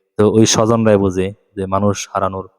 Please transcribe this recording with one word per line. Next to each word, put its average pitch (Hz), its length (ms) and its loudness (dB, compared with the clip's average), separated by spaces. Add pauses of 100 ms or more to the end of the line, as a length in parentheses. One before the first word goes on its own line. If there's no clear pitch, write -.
(200)
তো 104 120 4
ওই 110 140 4
স্বজনরাই 110 520 2
বোঝে 95 300 -2 (280)
যে 98 100 -6
মানুষ 98 300 -2 (140)
হারানোর 95 360 -6 (140)